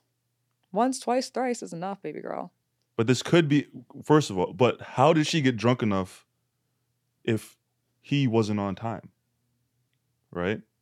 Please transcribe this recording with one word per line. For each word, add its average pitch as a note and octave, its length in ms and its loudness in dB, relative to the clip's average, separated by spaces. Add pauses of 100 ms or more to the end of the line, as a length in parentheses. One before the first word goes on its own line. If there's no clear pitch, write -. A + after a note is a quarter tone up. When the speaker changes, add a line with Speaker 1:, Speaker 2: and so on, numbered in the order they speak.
(720)
Speaker 1:
once, B3+ 280 0
twice, B3 300 -2
thrice A#3+ 340 -4
is F3+ 100 -12
enough, F#3 300 -10
baby D3+ 180 -10
girl. - 300 -10 (440)
Speaker 2:
But A2+ 120 0
this B2 160 2
could E3 240 4
be, C#3 200 2 (360)
first D3+ 260 4
of G2 80 -6
all, F2+ 160 -2
but A2 280 2
how C#3+ 320 4
did D#3 120 0
she D#3+ 160 -2
get B2+ 160 2
drunk A#2+ 240 0
enough G2 460 -4 (960)
if - 340 -4 (440)
he C#3+ 260 0
wasn't G#2+ 320 0
on G2+ 160 -4
time? A2+ 340 -10 (1200)
Right? F2+ 300 -4 (200)